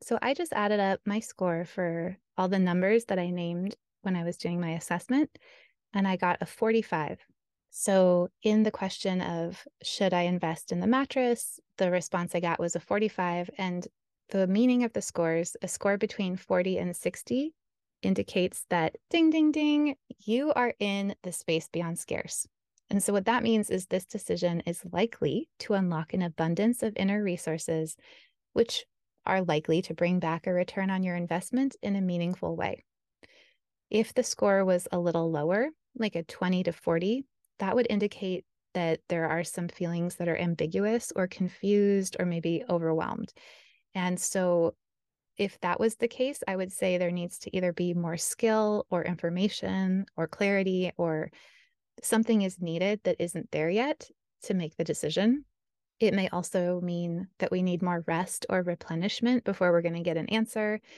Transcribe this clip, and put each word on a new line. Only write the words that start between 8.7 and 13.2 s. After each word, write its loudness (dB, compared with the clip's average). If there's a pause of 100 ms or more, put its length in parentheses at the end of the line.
question -4
of, -4 (160)
"Should 0
I 4
invest 0
in -2
the 0
mattress?" 0 (200)
the 2
response -2
I 2
got 0
was -2
a -2
forty-five, -2